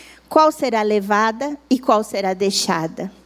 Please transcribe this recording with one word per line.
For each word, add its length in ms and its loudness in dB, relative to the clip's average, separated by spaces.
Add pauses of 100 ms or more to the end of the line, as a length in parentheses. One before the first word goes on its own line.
(300)
Qual 220 4
será 320 -2
levada 720 0 (120)
e 100 2
qual 240 2
será 320 -4
deixada? 760 -2 (140)